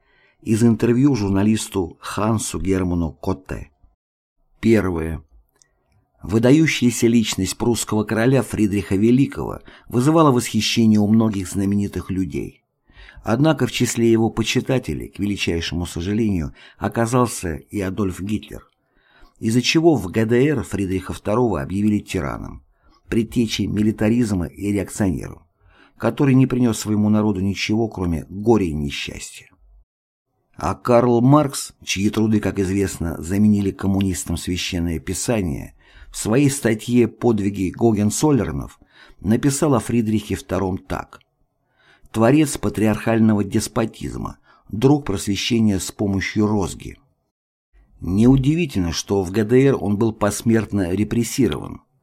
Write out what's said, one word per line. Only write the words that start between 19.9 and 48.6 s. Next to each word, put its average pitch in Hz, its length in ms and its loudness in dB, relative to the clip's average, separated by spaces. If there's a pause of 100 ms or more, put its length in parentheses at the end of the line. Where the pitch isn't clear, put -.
в 101 120 -4
Г 113 180 0
Д 120 220 4
Р 131 160 -2
Фридриха 92 500 -4
второго 104 480 -2
объявили 101 380 0
тираном, 60 640 -8 (460)
предтечей 110 580 -2
милитаризма 107 800 0
и 98 240 -6
реакционером, 87 720 -4 (540)
который 139 360 2
не 131 140 6
принес 123 320 0
своему 104 300 0
народу 107 320 2
ничего, 107 480 -2
кроме 85 380 -4
горя 104 380 2
и 78 80 -4
несчастья. - 760 -8 (1080)
А 87 180 -4
Карл 120 480 2
Маркс, 139 520 2 (100)
чьи 98 260 -2
труды, 110 300 2
как 95 180 -2
известно, 95 640 -2
заменили 101 480 2
коммунистам 95 640 -2
священное 85 640 -4
писание, 85 760 -4 (340)
в - 80 -16
своей 107 320 2
статье 117 580 2
"Подвиги 101 600 -2
Гогенцоллернов" 104 1120 0 (400)
написал 139 560 0
о 110 40 2
Фридрихе 110 540 -2
втором 92 460 -4
так: - 400 -10 (920)
"Творец 139 460 4
патриархального 107 880 2
деспотизма, 98 960 -4 (280)
друг 135 380 2
просвещения 101 760 0
с - 140 -10
помощью 101 520 0
розги". 101 520 -4 (1040)
Неудивительно, 123 880 2